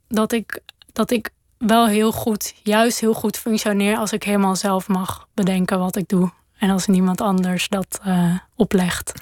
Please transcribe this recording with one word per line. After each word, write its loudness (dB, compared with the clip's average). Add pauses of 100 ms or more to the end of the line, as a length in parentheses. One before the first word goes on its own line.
dat -2
ik, -6 (340)
dat -2
ik -2 (280)
wel 4
heel 2
goed, -4
juist 2
heel 2
goed -4
functioneer 0
als -4
ik -4
helemaal 2
zelf -2
mag -4
bedenken 0
wat -2
ik -4
doe. 2 (280)
En 2
als 0
niemand 2
anders 0
dat, -4
eh, 2 (220)
oplegt. 0